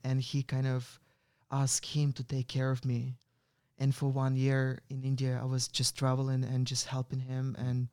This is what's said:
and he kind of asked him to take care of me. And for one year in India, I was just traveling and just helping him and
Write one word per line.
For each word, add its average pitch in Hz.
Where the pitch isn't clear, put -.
and 131
he 135
kind 131
of 127
asked 135
him 147
to 127
take 127
care 131
of 131
me. 123
And 135
for 139
one 131
year 131
in 135
India, 131
I 131
was 127
just -
traveling 131
and 127
just 127
helping 131
him 131
and 123